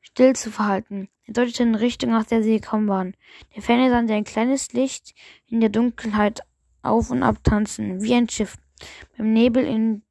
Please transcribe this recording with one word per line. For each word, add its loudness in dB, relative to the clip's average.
still 4
zu -10
verhalten. -4
Er -16
deutete -2
in 2
Richtung, 0
aus 0
der 0
sie 2
gekommen -2
waren. -2
Der -14
Fernseher 2
sandte 2
ein -2
kleines -2
Licht -4
in -4
der 4
Dunkelheit 0
auf 0
und -2
ab 0
tanzen, -2
wie 0
ein 2
Schiff -6
beim -2
Nebel 4
in -2